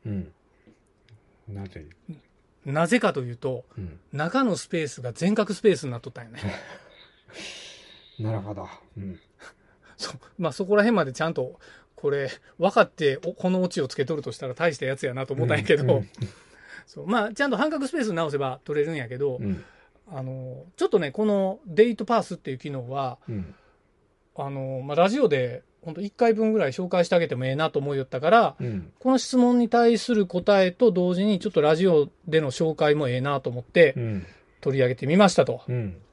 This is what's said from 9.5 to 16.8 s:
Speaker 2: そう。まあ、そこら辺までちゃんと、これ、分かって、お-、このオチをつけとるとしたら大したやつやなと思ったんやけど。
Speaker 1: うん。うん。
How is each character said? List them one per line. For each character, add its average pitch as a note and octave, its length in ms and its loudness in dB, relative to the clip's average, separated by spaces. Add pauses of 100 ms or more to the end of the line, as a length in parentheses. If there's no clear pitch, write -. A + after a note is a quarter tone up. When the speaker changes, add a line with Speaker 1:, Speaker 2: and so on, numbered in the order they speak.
Speaker 2:
そ - 180 -12
う。 - 20 -16 (220)
ま E3 120 -2
あ、 - 20 -4
そ F#3+ 140 -6
こ G3+ 100 2
ら G3+ 80 6
辺 A3+ 120 4
ま E3+ 100 2
で C3 80 -8
ち - 80 -6
ゃ D#3+ 80 0
ん E3 40 -6
と、 B2+ 260 -6 (360)
こ - 160 -4
れ、 C#3 180 -4 (300)
分 F#3 140 2
か A3+ 80 4
っ F3+ 80 4
て、 C#3 360 0
お-、 E3+ 80 -6
こ - 160 -2
の F#3 120 0
オ F3+ 60 0
チ F3 140 -4
を C3+ 60 -2
つ - 80 -10
け C#3 100 -2
と D#3 100 -4
る D3 60 -6
と C3+ 100 -8
し - 60 -12
た C3+ 100 -10
ら B2 60 -8
大 E3 200 0
し B2+ 40 -10
た C#3+ 80 -6
や C3 100 -2
つ C#3 100 -8
や B2+ 80 -4
な C3 120 -6
と - 80 -6
思 B2 120 -2
っ - 20 0
た D3+ 80 2
ん - 20 0
や - 60 -2
け D#3 140 4
ど。 C#3+ 60 0
Speaker 1:
う B2+ 40 2
ん。 - 20 2
う - 120 8
ん。 - 80 -10 (760)